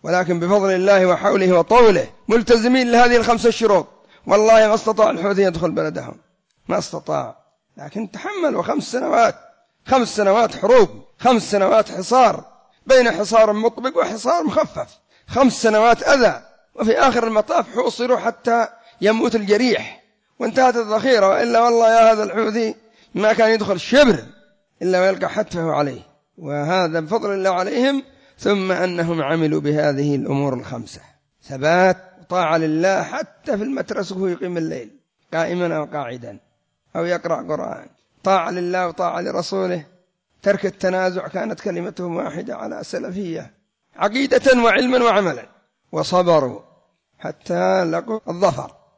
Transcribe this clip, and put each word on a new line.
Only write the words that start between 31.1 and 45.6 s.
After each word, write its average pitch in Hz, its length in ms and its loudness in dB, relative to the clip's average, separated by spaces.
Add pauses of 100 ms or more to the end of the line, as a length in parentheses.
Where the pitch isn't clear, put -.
ثبات 170 540 0 (240)
وطاعة 170 360 -2
لله 165 460 0
حتى - 540 -8
في 202 60 -6
المترس 214 480 -8
وهو 190 160 -4
يقيم 175 300 -6
الليل 160 320 -8 (440)
قائماً 165 440 -4
أو 151 80 -6
قاعداً 120 540 -12 (560)
أو 165 100 -4
يقرأ 170 300 -4
قرآن، - 500 -8 (380)
طاعة 185 280 0
لله 180 360 -4
وطاعة 170 340 -4
لرسوله، 180 640 -6 (580)
ترك 202 220 0
التنازع، 185 640 -4
كانت 185 320 -8
كلمتهم 175 560 -8
واحدة - 400 -8
على - 280 -12
سلفية 175 720 -10 (420)
عقيدة 247 680 2
وعلماً 247 400 2
وعملاً، 190 460 0 (420)